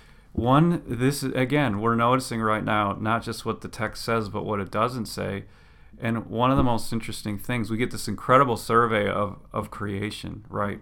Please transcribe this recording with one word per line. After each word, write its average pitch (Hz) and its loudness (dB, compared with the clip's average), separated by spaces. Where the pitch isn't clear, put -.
one, 151 4
this 127 0
is, 131 -4
again, 127 0
we're 117 2
noticing 120 2
right 107 0
now, 104 0
not 110 0
just - -8
what 110 -4
the 101 -10
text - -6
says, 113 0
but 98 -6
what 101 -2
it 95 -4
doesn't 113 -2
say. 98 -6
And 113 -2
one 120 2
of 139 4
the 139 4
most 117 2
interesting 107 -4
things, 117 -4
we 110 0
get 117 0
this - -8
incredible 127 4
survey 110 4
of, 98 -2
of 107 -4
creation, 101 -6
right? 101 -4